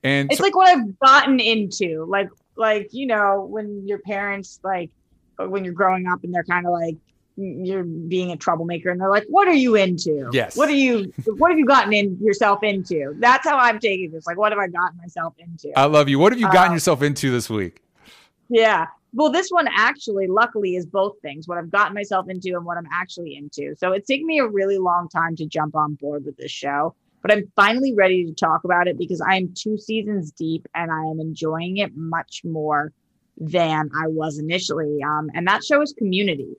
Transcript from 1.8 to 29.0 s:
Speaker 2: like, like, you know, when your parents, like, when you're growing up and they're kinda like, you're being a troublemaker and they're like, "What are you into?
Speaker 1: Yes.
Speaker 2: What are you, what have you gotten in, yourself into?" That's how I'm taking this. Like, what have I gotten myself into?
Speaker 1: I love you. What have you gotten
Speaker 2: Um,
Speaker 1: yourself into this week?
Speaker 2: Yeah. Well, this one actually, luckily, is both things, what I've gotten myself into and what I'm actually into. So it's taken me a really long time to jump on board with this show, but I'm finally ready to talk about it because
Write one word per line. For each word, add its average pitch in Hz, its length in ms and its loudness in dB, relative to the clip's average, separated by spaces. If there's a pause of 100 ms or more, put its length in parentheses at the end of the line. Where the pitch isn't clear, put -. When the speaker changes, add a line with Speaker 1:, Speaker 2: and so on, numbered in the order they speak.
Speaker 2:
like, 196 240 -2 (280)
like, 214 360 0
you 262 140 -6
know, 202 420 2
when 208 380 -8
your 202 120 -4
parents, 196 640 -6
like, 185 280 -4 (460)
when 190 280 -4
you're 180 100 -6
growing 185 320 2
up 180 160 -2
and 175 100 -8
they're 170 120 -2
kinda 175 260 -2
like, 165 260 -2 (440)
you're 185 440 -6
being 175 480 -4
a 160 40 -8
troublemaker 170 540 -2
and 180 100 -4
they're 190 100 0
like, 214 180 4
"What 381 180 4
are 359 80 4
you 254 220 4
into? 160 560 0
Speaker 1:
Yes. 120 240 0
Speaker 2:
What 285 120 4
are 294 60 2
you, 240 380 2 (240)
what 349 160 4
have 311 80 2
you 262 60 4
gotten 233 260 4
in, 202 280 0
yourself 202 440 2
into?" 175 540 -2
That's 247 300 4
how 294 80 2
I'm 240 220 4
taking 190 320 -2
this. 160 160 -14
Like, 170 100 -6
what 208 140 2
have 208 80 -2
I 196 80 -2
gotten 175 320 -4
myself 170 400 -10
into? 165 400 -16
Speaker 1:
I 135 60 6
love 147 240 4
you. 139 100 2
What 190 140 6
have 240 80 -4
you 196 100 2
gotten 185 200 8
Speaker 2:
Um, 175 40 2
Speaker 1:
yourself 151 260 0
into 139 300 0
this 120 180 -2
week? 101 320 -6 (680)
Speaker 2:
Yeah. 220 380 4 (280)
Well, 285 160 2
this 370 200 0
one 330 220 2
actually, 208 540 0
luckily, 208 480 0
is 180 100 -4
both 190 380 -2
things, 151 240 -14
what 175 120 -6
I've 165 120 -10
gotten 196 240 0
myself 196 340 -4
into 185 280 -6
and 170 80 -8
what 170 120 -6
I'm 170 160 -10
actually 170 440 -8
into. 143 400 -12
So - 160 -2
it's 196 160 -4
taken 277 180 -2
me 320 140 0
a 247 80 2
really 196 300 0
long 175 300 0
time 165 280 -2
to 160 100 -8
jump 156 300 -4
on 151 180 -2
board 143 300 -8
with 143 140 -12
this - 120 -12
show, 143 460 -4 (260)
but 202 80 -2
I'm 208 240 2
finally 233 400 2
ready 185 300 4
to 165 80 -8
talk 165 320 0
about 175 240 2
it 165 100 -4
because 175 220 -6